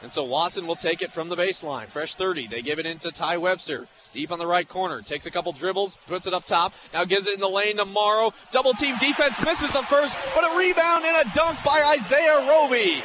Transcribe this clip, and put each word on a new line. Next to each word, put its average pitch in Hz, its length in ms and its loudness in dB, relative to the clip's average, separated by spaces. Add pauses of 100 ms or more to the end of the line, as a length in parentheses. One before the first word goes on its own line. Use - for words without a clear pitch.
And 120 80 -16
so 151 120 -4
Watson 165 440 -2
will 165 80 -2
take 165 260 -2
it 175 100 -6
from 165 180 -8
the 180 60 -4
baseline. 165 520 -4
Fresh 147 260 -8
thirty. 180 320 -4
They 113 160 -8
give 147 160 -4
it 160 80 -6
into 165 260 -8
Ty 170 260 -2
Webster. 170 500 -2 (260)
Deep 151 180 -6
on 175 60 -6
the 170 80 -6
right 175 240 2
corner. 175 320 -4
Takes 147 240 -8
a 165 60 -12
couple 175 200 -4
dribbles. 185 460 -4 (100)
Puts 180 200 -6
it 180 60 -4
up 180 120 -4
top. 180 280 0 (200)
Now 170 120 0
gives 190 200 0
it 202 80 -2
in 196 60 -6
the 196 100 0
lane 208 280 0
to 202 80 0
Morrow. 208 480 2 (180)
Double 262 220 4
team 269 260 -2
defense. 277 420 0
Misses 294 300 -2
the 277 120 0
first. 285 320 2 (200)
But 330 160 2
a 330 40 -2
rebound 339 500 2
and 320 220 2
a 180 80 -10
dunk 320 280 2
by 294 360 4
Isaiah 277 480 4
Roby. 247 580 4